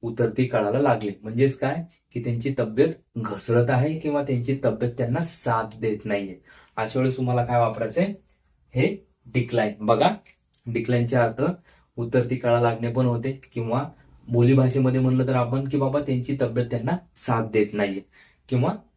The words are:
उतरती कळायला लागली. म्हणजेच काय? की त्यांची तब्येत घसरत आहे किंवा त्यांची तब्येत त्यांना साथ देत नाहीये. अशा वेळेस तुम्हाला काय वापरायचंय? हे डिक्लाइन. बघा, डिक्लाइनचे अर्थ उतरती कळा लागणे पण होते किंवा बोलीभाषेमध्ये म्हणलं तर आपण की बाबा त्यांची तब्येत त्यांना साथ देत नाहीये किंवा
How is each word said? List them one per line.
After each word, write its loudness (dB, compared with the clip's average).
उतरती 0
कळायला 0
लागली. 0
म्हणजेच 0
काय? -4
की -8
त्यांची -2
तब्येत 2
घसरत 0
आहे 0
किंवा -2
त्यांची -2
तब्येत 0
त्यांना -2
साथ -4
देत -2
नाहीये. -4
अशा -2
वेळेस 0
तुम्हाला 0
काय 2
वापरायचंय? 0
हे 0
डिक्लाइन. -2
बघा, 4
डिक्लाइनचे 0
अर्थ 2
उतरती 0
कळा 2
लागणे 0
पण 2
होते 0
किंवा -4
बोलीभाषेमध्ये 4
म्हणलं 2
तर 0
आपण 0
की -2
बाबा 0
त्यांची -2
तब्येत 0
त्यांना -2
साथ -2
देत 2
नाहीये -2
किंवा 0